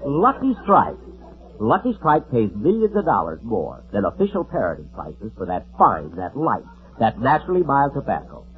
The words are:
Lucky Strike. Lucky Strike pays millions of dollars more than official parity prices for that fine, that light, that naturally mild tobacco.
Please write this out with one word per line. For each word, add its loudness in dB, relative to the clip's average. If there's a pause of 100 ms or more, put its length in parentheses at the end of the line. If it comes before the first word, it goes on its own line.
Lucky 2
Strike. 4 (600)
Lucky 0
Strike 2
pays 2
millions 2
of 0
dollars 0
more -4
than 0
official 0
parity -4 (100)
prices -12
for -8
that -6 (100)
fine, 2
that -8
light, -2 (340)
that 0
naturally 2
mild 2
tobacco. -6 (120)